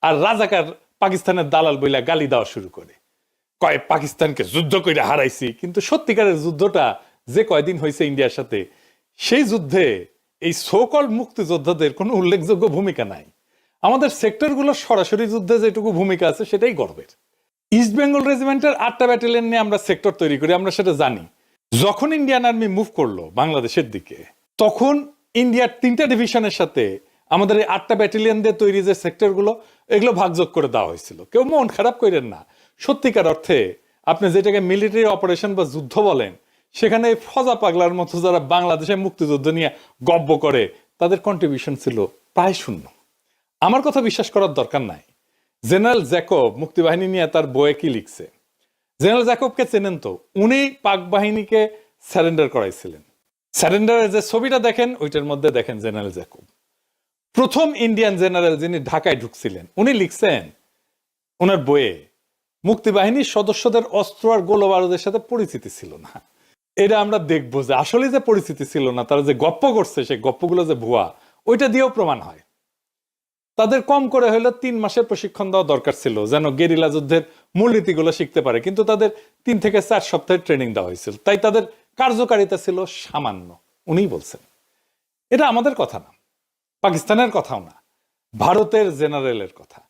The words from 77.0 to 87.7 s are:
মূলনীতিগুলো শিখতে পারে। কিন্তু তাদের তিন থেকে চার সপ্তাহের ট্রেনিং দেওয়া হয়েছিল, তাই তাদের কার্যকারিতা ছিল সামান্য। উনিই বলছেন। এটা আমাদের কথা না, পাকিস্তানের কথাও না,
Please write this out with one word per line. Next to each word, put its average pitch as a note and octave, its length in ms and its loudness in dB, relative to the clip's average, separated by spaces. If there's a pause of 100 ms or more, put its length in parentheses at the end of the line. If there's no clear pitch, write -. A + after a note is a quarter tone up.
মূলনীতিগুলো F3+ 560 2
শিখতে D#3+ 280 -4
পারে। B2 200 0
কিন্তু F#3+ 240 -2
তাদের G#3 260 2 (340)
তিন A#3 140 0
থেকে G3+ 240 0
চার G3+ 180 0
সপ্তাহের F3+ 400 -2
ট্রেনিং C3 340 -2
দেওয়া G2 120 -2
হয়েছিল, F2+ 280 -10 (100)
তাই G3+ 120 2
তাদের G#3+ 260 2 (340)
কার্যকারিতা A3+ 600 0
ছিল F#3 300 -4
সামান্য। F#2 720 -10 (280)
উনিই F3 200 2
বলছেন। F2+ 340 -10 (920)
এটা C4+ 180 4
আমাদের A#3+ 260 0
কথা B2 240 -6
না, - 140 -20 (680)
পাকিস্তানের G#3+ 500 0
কথাও D3 300 -4
না, - 220 -20 (560)